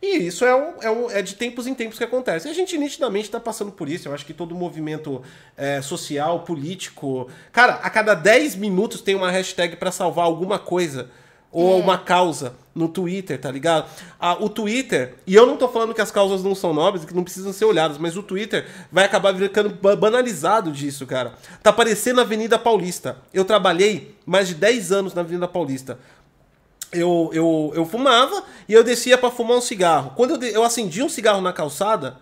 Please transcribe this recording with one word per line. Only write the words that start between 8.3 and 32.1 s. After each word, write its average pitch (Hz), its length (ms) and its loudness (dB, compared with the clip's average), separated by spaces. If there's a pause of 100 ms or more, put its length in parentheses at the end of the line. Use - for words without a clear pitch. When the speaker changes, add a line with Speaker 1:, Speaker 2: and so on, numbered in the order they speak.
Speaker 1:
minutos 196 460 -2
tem 196 140 -2
uma 185 160 -2
hashtag 180 460 -4
pra 185 140 -4
salvar 170 340 -2
alguma 175 340 -2
coisa. 160 500 -4 (400)
Ou 180 300 4
Speaker 2:
É. - 20 0
Speaker 1:
uma 180 160 4
causa 170 580 0 (200)
no 165 140 0
Twitter, 180 500 -6
tá 143 100 -8
ligado? 147 400 0 (300)
Ah, 175 200 0
o 208 100 0
Twitter, 214 680 -2 (100)
e 185 80 -2
eu 220 140 10
não 277 100 0
tô 254 120 0
falando 226 240 -2
que - 80 -2
as 202 100 -2
causas 196 320 0
não 196 100 0
são 185 200 -2
nobres, 165 320 0
que 160 100 -16
não 180 80 -2
precisam 185 300 -10
ser 190 120 -4
olhadas, 160 320 2
mas 165 200 -6
o 208 40 -8
Twitter 202 460 -6 (240)
vai 190 140 4
acabar 196 280 2
ficando 196 360 0
ba-, 196 260 2
banalizado 208 760 2
disso, 139 340 -8
cara. 123 260 -4 (300)
Tá 214 80 8
parecendo 226 480 2
a 240 40 6
Avenida 220 360 0
Paulista. 180 580 -2 (160)
Eu 190 120 0
trabalhei 190 680 2 (100)
mais 185 240 2
de 180 60 -6
dez 196 360 2
anos 196 240 -2
na 175 60 -2
Avenida 175 260 -4
Paulista. 135 500 -6 (960)
Eu, 170 400 2
eu, 160 420 0
eu 165 100 0
fumava 254 580 2 (260)
e 202 40 -2
eu 226 80 12
descia 247 360 4
pra 247 120 2
fumar 240 280 0
um 247 40 2
cigarro. 165 540 2
Quando 247 160 4
eu - 60 0
de-, 240 160 -4
eu 220 100 4
acendia 185 400 -2
um 320 60 0
cigarro 202 320 2
na 185 100 -2
calçada 165 720 -2